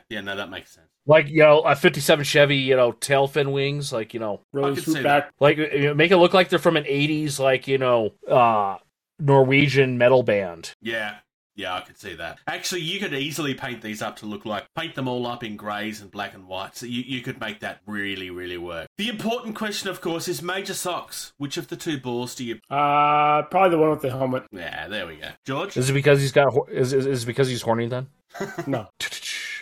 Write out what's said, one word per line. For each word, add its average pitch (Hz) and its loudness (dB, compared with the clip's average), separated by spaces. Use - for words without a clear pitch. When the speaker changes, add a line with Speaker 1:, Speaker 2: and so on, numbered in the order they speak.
Speaker 1:
yeah, 107 -10
no, 98 -8
that 101 -8
makes 90 -16
sense. 82 -20
Speaker 2:
Like, 151 4
you 156 0
know, 151 8
a 151 2
fifty-seven 151 2
Chevy, 143 4
you 131 2
know, 123 4
tail 139 0
fin 139 -2
wings, 139 -4
like, 113 -6
you 113 -6
know. 104 -6
Speaker 3:
Really 139 0
Speaker 1:
I - 0
could - -8
Speaker 3:
swoop 156 -2
Speaker 1:
see 135 -4
Speaker 3:
back. 143 2
Speaker 1:
that. - -20
Speaker 2:
Like, 147 4
you 151 0
know, 147 0
make 160 4
it 190 8
look 175 6
like 185 6
they're 175 2
from 165 4
an 147 -2
eighties, 147 0
like, 131 2
you 135 2
know, 120 2
uh, 110 4
Norwegian 135 4
metal 123 6
band. 95 -2
Speaker 1:
Yeah. 107 -6
Yeah, 92 -8
I 90 -6
could - -20
see 95 -14
that. 85 -12
Actually, 180 -6
you 170 -6
could 185 -6
easily 139 -4
paint 117 -10
these 107 -8
up 107 -8
to 110 -16
look 104 -10
like, 101 -6
paint 165 -10
them 131 -4
all 123 -4
up 120 -8
in 107 -8
greys 104 -8
and 98 -20
black 101 -10
and 92 -20
white. 92 -10
So 120 -14
you, 123 -6
you 127 -8
could 127 -12
make 107 -10
that 101 -12
really, 98 -8
really 90 -10
work. 85 -10
The 214 -6
important 226 -8
question, 202 -8
of 180 -10
course, 165 -6
is 156 -6
Major 190 -8
Socks. - -8
Which 143 -8
of 160 -10
the 170 -10
two 151 -6
boars 123 -6
do - -12
you 117 -6
Speaker 3:
Uh, 147 4
probably 185 4
the 165 2
one 156 6
with 151 0
the 131 -4
helmet. 131 -4
Speaker 1:
Yeah, 82 -10
there 98 -6
we 80 -14
go. 76 -14
George? 147 -6
Speaker 2:
Is 127 0
it - 2
because 143 6
he's 135 0
got, 139 6
hor-, - 0
is, 135 -2
is, 135 2
is 131 -2
it 117 -8
because 131 0
he's 123 -4
horny 117 0
then? 127 -6
Speaker 3:
<laughs> 190 -8
No. 123 -4